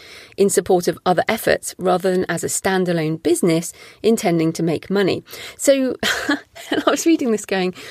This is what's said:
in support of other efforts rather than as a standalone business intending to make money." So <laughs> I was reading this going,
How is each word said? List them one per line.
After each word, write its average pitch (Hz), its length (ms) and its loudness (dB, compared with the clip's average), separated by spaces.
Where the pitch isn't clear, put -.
in 196 120 4
support 180 380 2
of 165 180 0
other 180 220 2
efforts - 500 -2
rather 180 340 0
than 185 180 0
as 170 140 -4
a - 40 -4
standalone 175 760 -2
business 175 520 0
intending 170 500 2
to 165 100 -4
make 165 280 -2
money." 196 320 0
So 269 420 2
<laughs> - 40 -10
I - 840 -4
was 285 200 2
reading 311 260 2
this 214 140 -2
going, 185 280 -2